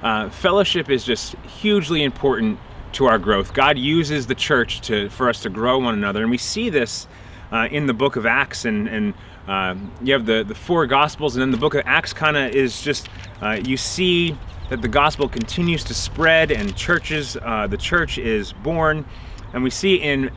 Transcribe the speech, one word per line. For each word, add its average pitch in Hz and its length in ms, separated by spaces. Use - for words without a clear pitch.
uh, 107 280
fellowship 180 580
is 131 160
just - 320
hugely 170 680
important 113 560
to 135 120
our 113 140
growth. 98 340
God 139 240
uses 147 500
the 127 80
church - 480
to, 104 280
for 127 180
us 117 140
to 110 80
grow 120 280
one 123 140
another, 104 300
and 113 80
we 123 80
see 226 320
this, 131 360
uh, 113 180
in 147 160
the 131 60
book 135 240
of 110 80
Acts, 127 400
and, 107 240
and, 104 260
uh, 95 280
you 135 120
have 123 100
the, 110 240
the 107 60
four 170 320
Gospels, 139 500
and 131 60
then 135 80
the 123 80
book 143 160
of 143 100
Acts 143 300
kinda 147 420
is 131 240
just, - 300
uh, 107 200
you 131 140
see 175 580
that 127 100
the 120 80
gospel 143 400
continues 165 560
to - 80
spread, 160 580
and 104 240
churches, 156 680
uh, 110 240
the 98 100
church 165 400
is 110 380
born. 156 500
And 123 100
we 131 60
see 185 280
in 139 400